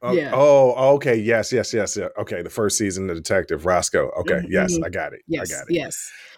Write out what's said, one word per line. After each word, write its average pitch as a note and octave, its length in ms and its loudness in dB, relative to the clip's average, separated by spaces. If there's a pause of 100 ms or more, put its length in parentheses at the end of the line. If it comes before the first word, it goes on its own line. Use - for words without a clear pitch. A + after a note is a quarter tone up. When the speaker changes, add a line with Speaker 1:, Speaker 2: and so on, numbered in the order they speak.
Speaker 1:
oh, A#2+ 100 -2
Speaker 2:
Yeah. D3+ 220 0
Speaker 1:
oh, C3+ 600 6
okay. C3+ 220 2
Yes, A2 360 0
yes, A2+ 220 0
yes, G#2 220 -2
yeah. F2+ 120 -4 (100)
Okay, G2 240 -6
the F2 80 -10
first G#2 280 -2
season, F#2+ 300 -2
the E2+ 60 -6
detective, E2 520 -2
Roscoe. F2 440 2 (100)
Okay, F2+ 140 0
Speaker 2:
Mm-hmm, F2 180 -4
Speaker 1:
yes, F3+ 220 0
Speaker 2:
mm-hmm. E3 100 -2
Speaker 1:
I - 60 -6
got D#2 240 -6
it. - 80 -18
I - 40 -20
Speaker 2:
Yes, D3+ 240 -6
Speaker 1:
got C3+ 180 -10
it. E3+ 60 -2
Speaker 2:
yes. - 360 -6 (280)